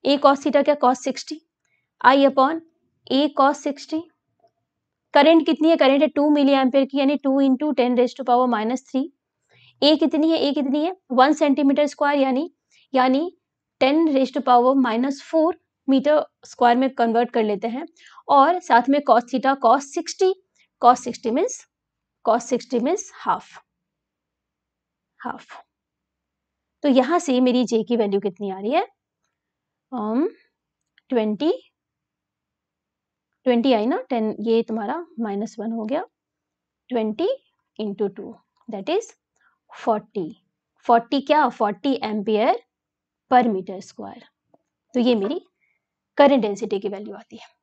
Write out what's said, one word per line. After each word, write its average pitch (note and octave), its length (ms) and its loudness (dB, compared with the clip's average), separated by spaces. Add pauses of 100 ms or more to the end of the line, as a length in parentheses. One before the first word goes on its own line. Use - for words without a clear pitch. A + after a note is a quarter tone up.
A C#4 120 2
cos C#4 200 4
theta C#4+ 260 0
क्या? D4 100 2
Cos B3+ 200 0
सिक्सटी। - 460 -10 (640)
I B3+ 120 6 (120)
upon C#4 320 0 (500)
A C#4+ 180 0 (100)
cos C#4+ 160 2
सिक्सटी। D4 460 -8 (1120)
करंट D#4+ 320 6
कितनी D#4+ 240 0
है? E4 80 4
करंट C#4 240 4
है D#4 60 2
टू C#4+ 220 0
मिली C#4+ 220 4
एम्पियर C4+ 340 2
की, C4+ 140 -6
यानी C#4 160 0
टू C#4 260 0
into C4+ 300 0
ten B3 240 0
raise A#3+ 240 0
to B3+ 100 -10
power B3 240 2
minus A3+ 260 -4
three। C4 260 -6 (800)
A D4 160 4
कितनी D#4+ 320 0
है? D#4+ 60 0
A C#4+ 180 -2
कितनी D4 300 -2
है? F#4 120 -6 (140)
वन C4 220 4
सेंटीमीटर C#4+ 540 0
स्क्वायर, C#4+ 320 -2
यानी, C4+ 340 -2 (400)
यानी C4 440 0 (440)
ten C#4 160 2 (100)
raise C4+ 300 0
to C4 40 -4
power B3+ 340 4 (120)
minus A#3+ 260 -2 (220)
four D#4+ 180 2 (360)
meter C#4+ 320 2 (260)
square A#3+ 300 2
में C4 120 0
कन्वर्ट A#3+ 420 -2
कर A#3 120 0
लेते G#3 240 -4
हैं। C4 180 -8 (420)
और D4 320 4
साथ A#3+ 300 4
में C#4+ 100 2 (100)
cos A#3 140 4
theta, C4+ 420 -2
cos B3+ 160 4
सिक्सटी, F#4 600 -4 (420)
cos A#3+ 180 2
सिक्सटी A#3 280 -8
मीन्स, F4+ 360 -6 (640)
cos A#3 120 2
सिक्सटी A#3+ 380 -4
मीन्स D4+ 340 -4
हाफ, - 500 -8 (1600)
हाफ। - 400 -16 (1160)
तो D4 80 0
यहाँ C4+ 300 2
से B3+ 200 -2
मेरी B3+ 260 2
जे A3+ 180 -2
की A#3+ 140 -2
वैल्यू G3+ 220 0
कितनी G3 320 -8
आ F#3+ 80 -12
रही G#3 120 -6
है? F4 140 -2 (1080)
अम, A#3+ 360 -4 (800)
ट्वेंटी, B3+ 640 -2 (1700)
ट्वेंटी B3 300 2
आई G#3+ 120 0
ना, F4+ 240 -2
टेन, A3 300 -4
ये A3+ 240 0
तुम्हारा A#3 420 -8 (140)
माइनस G#3+ 400 -8
वन A3 120 -6
हो A3+ 140 -8
गया, D4+ 200 -6 (840)
ट्वेंटी A3+ 420 -4 (520)
into G3+ 340 -6
टू, A3 200 -16 (360)
that G3 180 -10
is G#4 160 -2 (840)
forty। G#3 440 -4 (540)
फ़ोर्टी A#3 360 2
क्या? D4 280 2
फ़ोर्टी A3+ 560 -4
ampere G#3+ 500 0 (760)
per B3 160 6
meter F#3 320 -6
square। G#3 440 -18 (720)
तो B3 60 0
ये A#3+ 160 2
मेरी A3 300 -6 (720)
करंट C#4 240 6
डेंसिटी G3+ 380 -4
की G3+ 100 -6
वैल्यू G3+ 260 -12
आती - 220 -20
है। - 100 -20 (160)